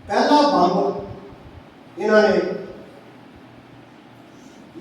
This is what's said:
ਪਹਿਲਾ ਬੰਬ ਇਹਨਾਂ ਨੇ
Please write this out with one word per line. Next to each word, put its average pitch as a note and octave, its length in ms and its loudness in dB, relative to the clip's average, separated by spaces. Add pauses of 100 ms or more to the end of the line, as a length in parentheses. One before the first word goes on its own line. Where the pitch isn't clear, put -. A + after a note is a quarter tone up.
ਪਹਿਲਾ D4 340 2
ਬੰਬ - 600 0 (960)
ਇਹਨਾਂ G#3+ 240 2
ਨੇ F#3+ 180 2 (2500)